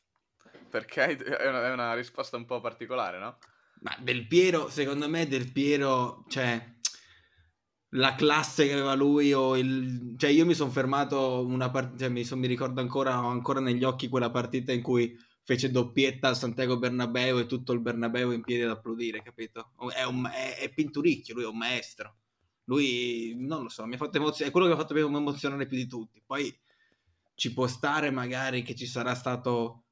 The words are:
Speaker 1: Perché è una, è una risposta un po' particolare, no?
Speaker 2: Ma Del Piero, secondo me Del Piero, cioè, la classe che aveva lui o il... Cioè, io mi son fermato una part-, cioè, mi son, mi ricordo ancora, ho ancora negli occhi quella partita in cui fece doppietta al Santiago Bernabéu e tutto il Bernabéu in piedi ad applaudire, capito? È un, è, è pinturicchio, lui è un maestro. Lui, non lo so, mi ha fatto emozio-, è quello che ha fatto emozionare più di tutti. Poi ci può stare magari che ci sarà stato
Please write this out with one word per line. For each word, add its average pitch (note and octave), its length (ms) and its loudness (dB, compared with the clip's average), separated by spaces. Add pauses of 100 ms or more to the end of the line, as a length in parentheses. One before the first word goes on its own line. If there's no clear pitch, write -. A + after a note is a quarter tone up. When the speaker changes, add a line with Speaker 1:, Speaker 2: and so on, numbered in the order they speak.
(680)
Speaker 1:
Perché C#3 480 -2
è C3+ 320 -2
una, B2+ 200 -2
è C3 40 -2
una A#2+ 220 -2
risposta B2 420 -8
un A#2 80 -8
po' A#2+ 160 -6
particolare, A2 600 -6
no? G#2+ 180 -12 (440)
Speaker 2:
Ma - 160 -8
Del B2 280 -2
Piero, E3+ 420 4
secondo C#3+ 400 -2
me E3 180 0
Del B2+ 260 -2
Piero, C#3 760 2
cioè, B2 340 0 (1300)
la C3 200 2
classe D3+ 520 4
che C#3+ 80 2
aveva C#3 200 2
lui C#3+ 380 6
o C3 240 4
il... B2+ 640 -2
Cioè, D3 120 2
io D#3+ 140 8
mi F3 100 4
son C#3 160 0
fermato C3+ 760 2
una B2+ 240 0
part-, B2+ 280 -4
cioè, B2+ 120 -2
mi A#2+ 140 -2
son, C3 140 -6
mi B2+ 80 0
ricordo B2+ 360 0
ancora, B2+ 420 0
ho A#2+ 40 0
ancora B2 320 0
negli B2 220 2
occhi B2+ 260 0
quella A#2+ 220 2
partita B2 420 -2
in A#2+ 100 0
cui A#2+ 340 2 (260)
fece B2+ 280 0
doppietta C3 580 2
al B2 80 2
Santiago B2+ 420 -2
Bernabéu B2 600 0
e A#2 80 0
tutto B2+ 260 -4
il A#2+ 80 0
Bernabéu A#2 520 -2
in A#2+ 100 -4
piedi A#2+ 220 0
ad A#2 60 0
applaudire, A2+ 520 -6
capito? A2+ 500 -14 (220)
È C3 100 -2
un, B2+ 260 -2
è, C3 280 -6
è - 140 -8
pinturicchio, C#3+ 640 0
lui A#2+ 100 -6
è A2 40 -6
un A2 80 -8
maestro. A#2 600 -6 (460)
Lui, A#2+ 760 0
non C#3+ 240 -6
lo A2+ 80 -10
so, A2 160 -12
mi A#2+ 80 -8
ha B2+ 40 -10
fatto D3 200 0
emozio-, D3 280 0
è C#3+ 40 -2
quello F3+ 160 6
che E3+ 80 6
ha - 20 -2
fatto D#3 180 -2
emozionare C#3+ 720 0
più C3+ 120 -4
di B2+ 100 -2
tutti. A#2 360 -12
Poi C3+ 300 -4 (800)
ci B2 200 -4
può B2+ 120 2
stare D3 440 0
magari B2+ 520 -2
che B2 140 -8
ci B2 100 -10
sarà B2 280 -2
stato B2 760 -2